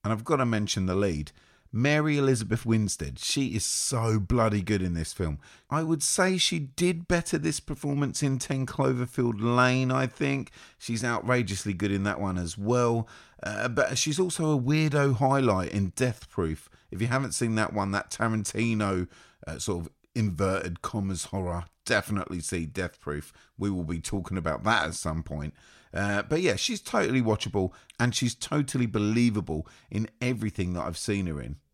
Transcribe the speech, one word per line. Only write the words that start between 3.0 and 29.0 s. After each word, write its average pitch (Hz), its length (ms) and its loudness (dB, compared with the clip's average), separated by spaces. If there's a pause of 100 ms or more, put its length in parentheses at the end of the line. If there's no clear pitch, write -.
she - 300 -2
is 107 140 -2
so 113 560 0
bloody 104 440 2
good 101 180 2
in 90 140 0
this 82 180 -4
film. 76 260 -2 (300)
I 156 140 0
would 160 200 0
say 185 360 2
she 170 200 2
did 170 480 0
better 170 300 0
this 151 240 -2
performance 143 600 -2
in 135 160 2
Ten 135 260 -2
Cloverfield 123 760 0
Lane, 127 520 4
I 131 160 2
think. 139 440 -2 (280)
She's 117 260 -4
outrageously 113 720 0
good 98 180 0
in 98 120 0
that 101 160 0
one 92 180 -2
as 85 180 -6
well. 117 500 2 (360)
Uh, 107 260 -4
but 120 300 0
she's 151 200 0
also 160 380 2
a 131 40 2
weirdo 143 560 2
highlight 123 560 2
in 98 180 0
Death - 400 -2
Proof. 78 400 -4 (200)
If 92 120 -4
you 120 60 0
haven't 131 240 0
seen 113 240 0
that 107 180 0
one, 98 180 0
that 101 180 -2
Tarantino, 107 960 0 (400)
uh, 76 120 -10
sort 87 260 -4
of - 80 -14 (220)
inverted 92 680 0
commas 95 460 -4
horror, 87 400 -4 (180)
definitely 101 560 -2
see 85 240 -4
Death 87 340 -6
Proof. 73 320 -8 (280)
We 101 100 -2
will 92 160 -2
be 82 160 -4
talking 92 380 -4
about 82 260 -4
that 101 220 2
at 80 80 -6
some 80 280 -4
point. 73 300 -8 (420)
Uh, 101 260 0
but 156 220 -2
yeah, 139 120 2
she's - 280 -4
totally 131 400 2
watchable, 104 500 0 (260)
and 120 160 2
she's 123 200 0
totally 135 500 -2
believable 104 840 0 (240)